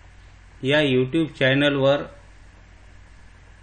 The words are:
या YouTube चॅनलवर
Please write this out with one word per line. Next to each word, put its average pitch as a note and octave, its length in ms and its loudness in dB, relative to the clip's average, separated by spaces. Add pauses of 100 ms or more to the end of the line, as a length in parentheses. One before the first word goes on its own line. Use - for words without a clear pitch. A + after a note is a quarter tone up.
(640)
या C#3+ 180 2
YouTube C3 560 -2
चॅनलवर C#3+ 640 0 (1600)